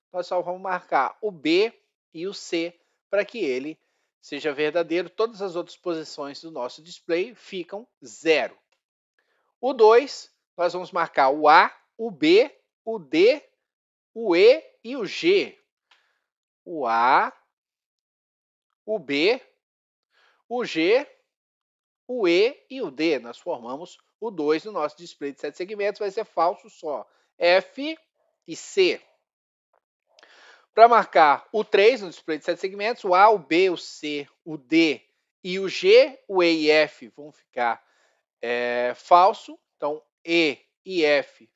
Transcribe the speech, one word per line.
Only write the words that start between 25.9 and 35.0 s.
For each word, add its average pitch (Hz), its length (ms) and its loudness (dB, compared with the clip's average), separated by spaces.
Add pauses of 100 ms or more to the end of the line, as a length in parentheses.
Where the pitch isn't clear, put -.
vai 208 100 -6
ser 208 140 -6
falso 190 460 -4
só. 139 360 -12 (320)
F 190 640 0 (480)
e 160 80 -14
C. 170 460 0 (1700)
Pra 226 140 8
marcar 180 640 4
o 214 140 -4
três 214 360 4
no 190 60 -12
display 156 300 -10
de - 80 -20
sete 170 160 -6
segmentos, 202 420 -6
o 190 100 -2
A, 196 160 6
o 208 80 4
B, 170 320 0
o 170 60 -4
C, 147 500 -10 (200)
o 160 120 -12
D 151 440 0 (420)